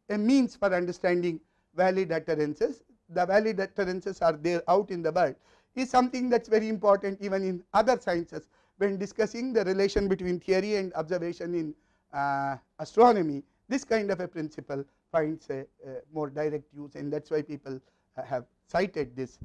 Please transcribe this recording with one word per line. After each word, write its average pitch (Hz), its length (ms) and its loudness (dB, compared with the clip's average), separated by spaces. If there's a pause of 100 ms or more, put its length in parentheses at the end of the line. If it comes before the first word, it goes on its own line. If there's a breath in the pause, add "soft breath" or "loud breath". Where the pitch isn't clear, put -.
a 208 80 0
means 247 380 4
for 196 180 2
understanding 175 640 0 (360)
valid 185 360 2
utterances. 160 680 -2 (300)
The 180 140 0
valid 208 340 2
utterances 190 640 -4
are 165 120 4
there 170 340 -2
out 202 240 2
in 175 100 -6
the 165 100 0
world 165 240 2 (400)
is 254 140 -2
something 254 400 2
that's 233 200 0
very 214 180 2
important 202 540 2
even 190 220 -2
in 185 200 -4 (100)
other 226 260 4
sciences. 170 480 -4 (300)
When 196 200 0
discussing 226 560 -4
the 214 120 2
relation 196 420 0
between 180 320 -2
theory 190 360 0
and 185 180 -4
observation 175 600 -4
in, 160 220 -4 (360)
uh, 139 460 -2 (220)
astronomy, 170 640 4 (240)
this 262 160 -2
kind 214 260 -2
of 185 100 -2
a 180 80 -6
principle 147 560 -10 (280)
finds 160 380 -2
a, 135 120 -6 (240)
a 131 160 -14 (100)
more 151 180 -6
direct 151 460 -6
use, 147 200 -16
and 143 180 -8
that's 151 160 -8
why 151 120 -2
people, 139 380 -12 (380)
uh, 127 60 -10
have 123 220 -6 (220)
cited 165 480 -4
this 131 300 -10